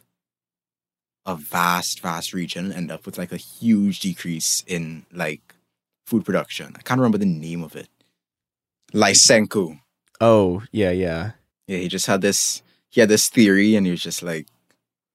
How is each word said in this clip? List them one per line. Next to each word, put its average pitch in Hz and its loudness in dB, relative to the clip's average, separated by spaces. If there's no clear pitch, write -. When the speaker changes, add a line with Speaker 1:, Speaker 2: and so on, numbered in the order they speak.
Speaker 1:
a 92 -8
vast, 87 -4
vast 85 -8
region 87 -8
and 98 -8
end 85 -8
up 80 -14
with, 95 -12
like, 90 -10
a 90 -10
huge 101 0
decrease 87 -4
in, 82 -8
like, 80 -10
food 110 -2
production. - -6
I - -20
can't 127 -2
remember 117 2
the 101 0
name 82 -4
of 78 -14
it. - -14
Lysenko. 101 4
Speaker 2:
Oh, 107 4
yeah, 101 0
yeah. 90 -4
Speaker 1:
Yeah, 95 -6
he 90 -6
just 92 -4
had 98 0
this, - -2
he 120 2
had 110 6
this 107 4
theory 104 4
and 98 2
he 90 0
was 87 -6
just, - -10
like, 82 -8